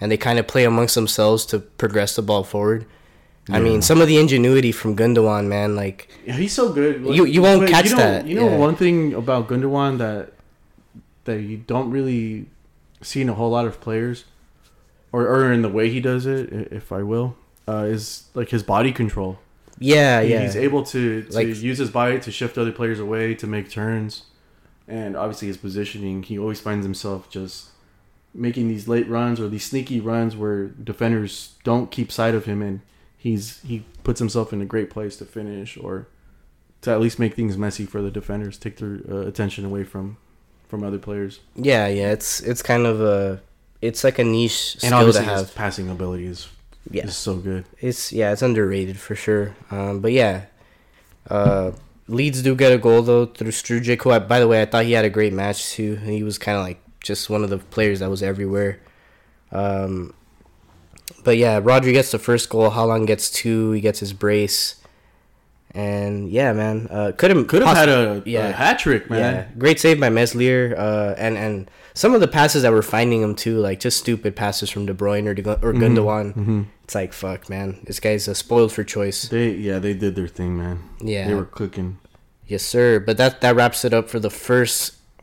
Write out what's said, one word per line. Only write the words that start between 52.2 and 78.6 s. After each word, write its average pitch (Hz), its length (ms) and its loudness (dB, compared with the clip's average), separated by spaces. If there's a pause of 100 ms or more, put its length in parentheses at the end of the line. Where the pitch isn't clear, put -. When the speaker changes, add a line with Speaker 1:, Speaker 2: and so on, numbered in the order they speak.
Speaker 1:
do 135 120 4
get 131 180 6
a 127 60 6
goal 117 240 6
though 120 240 4
through 113 260 -8
Strujic, 120 500 -2
who 131 80 4
I, 117 80 6
by 110 220 2
the 117 80 6
way, 110 140 6
I - 20 2
thought 113 200 2
he 117 80 0
had 113 120 4
a 107 60 2
great 104 220 2
match 101 400 -4
too. 107 240 -4
He 107 260 -4
was 107 160 -6
kinda, 104 220 -2
like, 90 200 -8 (200)
just - 300 -8
one 107 140 0
of 98 60 -2
the 98 80 -2
players 101 420 -2
that 95 100 -4
was 98 120 -4
everywhere. 98 580 -4 (720)
Um, 98 640 -4 (1080)
but 120 120 4
yeah, 113 240 4
Rodri 127 320 4
gets 131 180 4
the 113 80 -2
first 120 300 0
goal. 110 220 4
Haaland 113 360 2
gets 107 240 0
two. 113 420 0
He 107 80 0
gets 104 200 0
his 98 120 -8
brace. 104 640 0 (960)
And 101 560 -4
yeah, 123 220 0
man, 110 380 -2
uh, 104 260 -2
could've 175 300 4
Speaker 2:
Could've 202 200 4
Speaker 1:
poss- 160 100 6
Speaker 2:
had 156 120 6
a, 113 360 2
Speaker 1:
yeah. 110 240 -2
Speaker 2:
a 98 40 -4
hat 135 260 0
trick, 131 320 0
man. 110 100 0 (140)
Speaker 1:
Yeah. 92 120 -6 (120)
Great 147 200 4
save 156 220 6
by 131 80 4
Meslier. 120 680 2
Uh, 104 420 0
and, 110 180 -2
and 104 340 -6 (240)
some 233 200 4
of 226 60 6
the 165 80 4
passes 147 340 4
that 120 100 6
were 110 100 6
finding 117 400 0
him 104 120 0
too, 113 240 -2
like, 98 200 0
just - 200 -2
stupid 107 360 -2
passes 104 360 -4
from 101 160 -6
De 98 80 -4
Bruyne 104 320 -2
or, 104 80 -2
De-, 98 120 -6 (160)
or 113 120 0
Speaker 2:
Mm-hmm. 120 80 2
Speaker 1:
Gundogan. 107 520 2
Speaker 2:
Mm-hmm. 104 280 -2 (220)
Speaker 1:
It's - 100 -10
like, 95 180 -4
fuck, 95 380 -10
man, 95 340 -8
this - 160 -10
guy's, 107 280 0
uh, 101 60 -4
spoiled 117 380 2